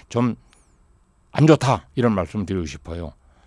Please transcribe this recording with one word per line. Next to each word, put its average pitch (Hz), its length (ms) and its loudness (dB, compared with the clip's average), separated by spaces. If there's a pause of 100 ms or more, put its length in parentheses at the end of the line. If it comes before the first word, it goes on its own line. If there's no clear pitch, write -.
좀 120 260 -2 (1000)
안 147 100 6
좋다, 139 480 4
이런 117 180 0
말씀 95 320 -4
드리고 90 200 -4
싶어요. 80 480 -12 (340)